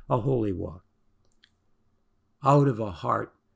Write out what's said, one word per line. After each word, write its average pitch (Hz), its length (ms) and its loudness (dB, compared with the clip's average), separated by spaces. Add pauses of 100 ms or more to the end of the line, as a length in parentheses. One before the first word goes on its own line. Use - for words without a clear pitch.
a 131 120 0
holy 117 340 -2
walk. 90 300 -8 (1600)
Out 143 220 6
of 110 120 -2
a 104 120 -4
heart, 110 420 -4 (220)